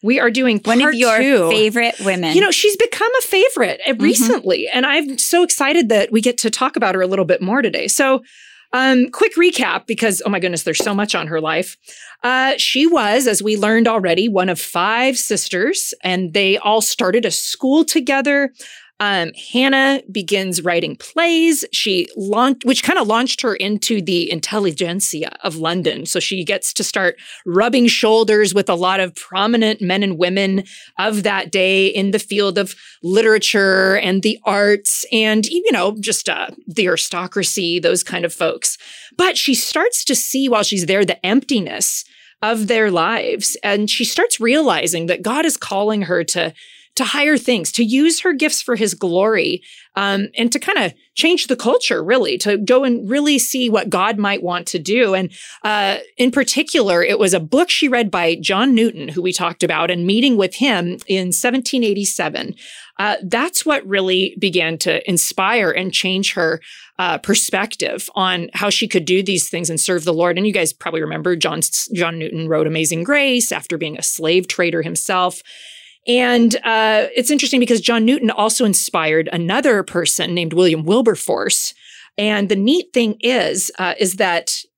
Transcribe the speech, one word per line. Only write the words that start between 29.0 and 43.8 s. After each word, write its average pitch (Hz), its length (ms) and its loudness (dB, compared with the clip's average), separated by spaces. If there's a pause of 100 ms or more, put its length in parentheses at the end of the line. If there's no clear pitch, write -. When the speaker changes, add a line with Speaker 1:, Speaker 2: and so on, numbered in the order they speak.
Speaker 1:
prominent 220 680 0
men 190 220 0
and 190 160 -2
women 190 460 0 (340)
of 208 240 0
that 196 300 -2
day 190 340 4
in 196 240 0
the 214 80 0
field 202 400 -2
of 196 160 -4 (260)
literature 196 1000 4
and 190 260 0
the 214 180 2
arts 202 720 2
and, 220 340 2
you 359 240 0
know, 208 300 0
just, 214 280 -4
uh, - 200 -4 (180)
the 180 200 -2
aristocracy, 180 920 -2
those 170 240 0
kind 170 220 -6
of 165 100 -4
folks. - 440 -4 (380)
But 359 220 0
she 269 160 0
starts 381 520 -2
to 277 100 0
see 269 320 -2
while 214 160 2
she's 180 220 -2
there 190 180 2
the 180 200 -4
emptiness 208 800 -2 (380)
of 220 240 -2
their 220 240 2
lives. 180 720 -2
And 208 260 0